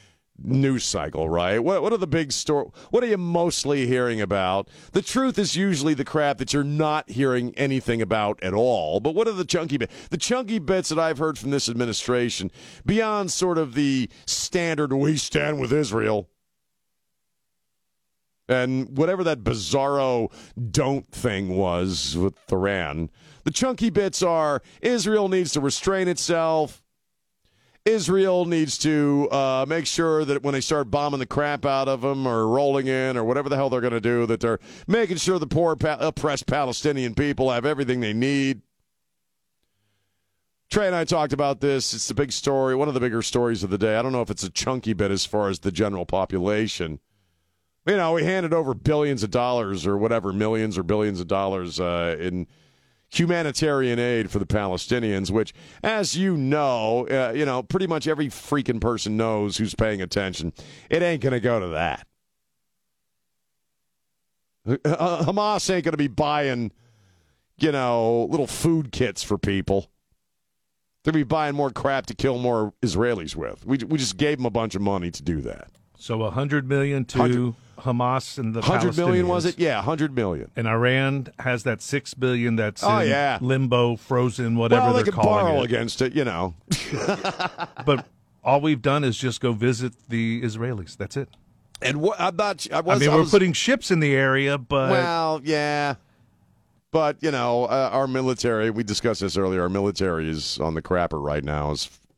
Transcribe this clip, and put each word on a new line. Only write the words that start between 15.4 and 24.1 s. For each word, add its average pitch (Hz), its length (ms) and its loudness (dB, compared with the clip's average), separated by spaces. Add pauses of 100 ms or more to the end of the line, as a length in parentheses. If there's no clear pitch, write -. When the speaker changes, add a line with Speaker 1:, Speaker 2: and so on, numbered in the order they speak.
Speaker 1:
with 120 120 -2
Israel," 110 560 0 (2250)
and 127 500 0
whatever 180 240 2
that 147 220 -2
bizarro 127 880 0 (400)
don't 139 400 0
thing 95 440 -2
was 90 600 0
with 92 180 0 (160)
Iran, 87 600 -2 (340)
the 151 80 -4
chunky 240 380 0
bits 190 340 0